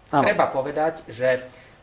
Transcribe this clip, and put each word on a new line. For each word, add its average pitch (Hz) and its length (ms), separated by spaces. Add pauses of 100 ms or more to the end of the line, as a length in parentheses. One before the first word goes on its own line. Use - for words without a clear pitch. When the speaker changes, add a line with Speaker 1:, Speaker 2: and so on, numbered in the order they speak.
Speaker 1:
Áno. 143 160
Speaker 2:
Treba 165 240
povedať, 147 560
že 127 400 (380)